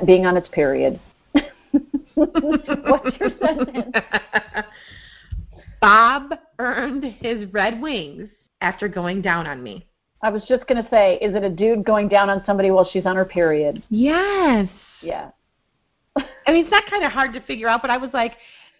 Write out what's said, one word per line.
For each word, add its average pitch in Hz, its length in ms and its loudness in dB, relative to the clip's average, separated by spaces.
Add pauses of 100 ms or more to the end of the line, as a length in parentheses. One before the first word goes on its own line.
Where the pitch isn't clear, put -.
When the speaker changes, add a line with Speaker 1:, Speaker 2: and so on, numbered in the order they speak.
Speaker 1:
being 185 200 8
on 180 100 2
its 175 160 -4
period. 135 480 0 (160)
<laughs> - 1000 -4
What's 294 1040 0
your - 120 -2 (140)
sentence? 254 500 -4
Speaker 2:
<laughs> - 1900 -10
Bob 240 540 6 (240)
earned 262 460 -4 (160)
his 226 320 -6
Red 214 280 -2
Wings 196 480 -8 (320)
after 185 280 -4
going 180 340 -6
down 170 240 0
on 135 160 -10
me. 110 240 -14 (360)
Speaker 1:
I 220 80 2
was 208 180 -4
just 247 180 0
gonna 233 240 0
say, 202 300 4
is 208 140 -2
it 202 100 -2
a 196 60 -2
dude 208 340 0
going 208 240 2
down 196 220 4
on 196 140 -2
somebody 196 260 2
while 185 220 4
she's 190 140 -2
on 185 100 0
her 190 80 2
period? 156 640 0
Speaker 2:
Yes. 294 800 0 (320)
Speaker 1:
Yeah. 156 300 -10 (880)
Speaker 2:
I - 360 -4
mean, 330 120 4
it's 330 80 -8
not 403 140 2
kinda 381 220 -2
hard 247 260 -2
to 254 80 -10
figure 233 260 -6
out, 226 140 0
but 262 80 -2
I 240 80 0
was 254 140 -8
like, 240 200 -2 (480)